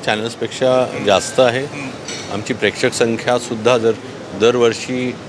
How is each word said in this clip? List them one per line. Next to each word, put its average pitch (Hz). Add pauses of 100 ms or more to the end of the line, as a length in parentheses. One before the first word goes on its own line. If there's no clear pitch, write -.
चॅनल्सपेक्षा 117
जास्त 98
आहे. 127 (680)
आमची 110
प्रेक्षक 107
संख्यासुद्धा 117
जर 113 (480)
दरवर्षी 120 (140)